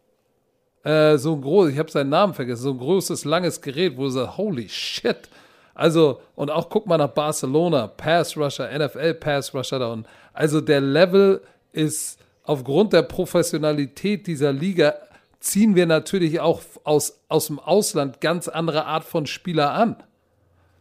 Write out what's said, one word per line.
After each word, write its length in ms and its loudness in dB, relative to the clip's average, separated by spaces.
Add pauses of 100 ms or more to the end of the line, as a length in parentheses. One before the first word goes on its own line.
(840)
Äh, 340 4
so 160 -2
ein 80 -4
groß-, 280 4
ich 80 -2
hab 120 -4
seinen 200 -2
Namen 240 2
vergessen, 300 -6
so 80 -2
ein 60 -6
großes, 480 -2
langes 360 -2
Gerät, 360 -4
wo 60 -6
du 60 -2
sagst, 280 -4
„Holy 320 -6
shit.“ 600 -6 (460)
Also, 440 2 (160)
und 160 -6
auch 180 -4
guck 180 -2
mal 100 2
nach 120 0
Barcelona, 800 0
Pass 480 -2
Rusher, 340 -4
N 120 -4
F 140 -4
L 180 -2
Pass 400 -4
Rusher 260 -4
da 140 -4
unten. 140 -12 (260)
Also 260 0
der 220 4
Level 600 4 (300)
ist, 480 -4 (240)
aufgrund 480 0
der 120 6
Professionalität 1200 -2
dieser 240 0
Liga, 440 0 (440)
ziehen 360 4
wir 100 6
natürlich 560 0
auch 180 0
f-, 240 -20
aus, 460 0
aus 180 0
dem 120 -8
Ausland 600 0
ganz 300 -2
andere 360 -2
Art 200 -6
von 200 -4
Spieler 460 -2
an. 240 0 (840)